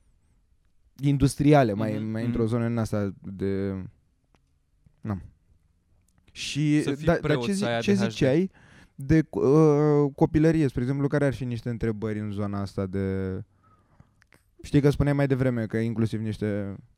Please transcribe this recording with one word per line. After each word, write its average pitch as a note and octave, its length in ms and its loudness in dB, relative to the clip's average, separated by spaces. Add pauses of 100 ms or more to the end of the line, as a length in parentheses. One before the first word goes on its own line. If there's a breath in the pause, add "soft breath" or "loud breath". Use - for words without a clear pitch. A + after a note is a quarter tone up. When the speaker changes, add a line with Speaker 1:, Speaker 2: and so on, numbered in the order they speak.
(1000)
Speaker 1:
industriale, C#3 720 4
mai, G#2+ 200 -2
Speaker 2:
Mhm, G#2+ 120 -4
Speaker 1:
mai A2 160 -4
Speaker 2:
mhm. A#2+ 100 -4
Speaker 1:
într-o A#2 140 0
zonă A#2 200 0
în A#2 120 -2
asta G#2 440 -2
de, G2 540 -4 (1300)
na. G#2 160 -6 (1120)
Și, D3 500 0
Speaker 2:
Să - 120 -2
fii D3 120 -8
Speaker 1:
da, E3 60 -4
dar D#3+ 100 -2
Speaker 2:
preot, C3 220 -2
Speaker 1:
ce D#3 80 -2
Speaker 2:
să G3 60 -4
Speaker 1:
zi-, G3+ 80 -4
Speaker 2:
ai A#2+ 160 -2
Speaker 1:
ce A#2 100 0
Speaker 2:
A - 20 2
D G3+ 40 2
H - 80 0
D. A#2 40 -2
Speaker 1:
ziceai D3 420 0 (440 soft breath)
de, D3+ 340 2
uh, D3 840 4
copilărie, D#3 520 4
spre B2 140 -4
exemplu, C#3 260 0
care C#3+ 180 0
ar C3+ 80 2
fi C3 120 -8
niște A#2+ 240 -6
întrebări A2 500 -4
în G#2+ 120 -6
zona G2+ 300 -4
asta G2 240 -4
de... F#2+ 540 -2 (1200 soft breath)
Știi D3 200 2
că C#3 80 4
spuneai C#3+ 260 2
mai C#3 120 2
devreme B2+ 380 0
că A2 120 -4
inclusiv A2 440 -2
niște G#2 540 -6 (220)